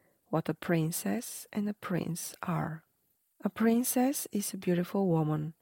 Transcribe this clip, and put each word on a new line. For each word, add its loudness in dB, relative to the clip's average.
what 0
a 0
princess -2
and -2
a -4
prince -4
are. -4
A 0
princess 2
is -2
a -6
beautiful 2
woman 2